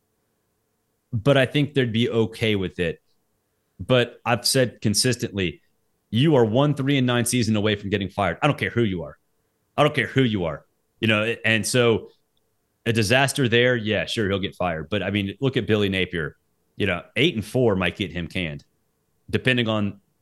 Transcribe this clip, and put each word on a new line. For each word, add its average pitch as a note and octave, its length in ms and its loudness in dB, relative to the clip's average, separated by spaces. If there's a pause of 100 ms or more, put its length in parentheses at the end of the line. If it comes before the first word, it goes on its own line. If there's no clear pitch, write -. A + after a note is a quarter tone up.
(1120)
but C#3 260 2
I C3 80 2
think C#3+ 260 -2
they'd B2 180 0
be A2+ 200 0
okay A2 460 0
with F2+ 220 -6
it. E2+ 220 -2 (800)
But A#2+ 440 0
I've A2+ 220 0
said B2+ 360 0
consistently, G2 800 -2 (480)
you C#3+ 260 2
are A#2+ 80 6
one C3 300 2
three C#3 240 0
and B2+ 80 2
nine A#2+ 180 2
season A2 320 0
away G#2 200 2
from G2+ 120 -10
getting G2 220 -2
fired. F#2 320 -2
I D3+ 40 2
don't C#3+ 120 0
care G2+ 120 -4
who A#2+ 120 0
you F#2 220 -2
are. C#2 120 -16 (640)
I C#3 40 4
don't D3 120 2
care A#2 120 -2
who C3+ 160 0
you A2 220 0
are. D2+ 200 -6 (360)
You A2 80 0
know, A2 360 0
and A2 220 2
so A#2 440 2 (760)
a A#2 60 0
disaster B2 560 2
there, A#2+ 280 2
yeah, G#2 300 -2
sure, G#2+ 220 -2
he'll G2 100 0
get F#2 160 -6
fired. D#2+ 340 -4
But, G2+ 140 -4
I F#2+ 80 -4
mean, G2 300 -4
look C3 160 -2
at G#2+ 100 -2
Billy G#2 240 2
Napier. F2 460 -4 (400)
You G#2 100 -2
know, F2 160 -2 (140)
eight C#3 180 2
and G#2+ 100 -4
four A#2 320 0
might F2+ 200 -2
get F2 160 -6
him E2 160 -8
canned, D#2 360 -8 (640)
depending A#2+ 400 0
on G#2 320 -2 (220)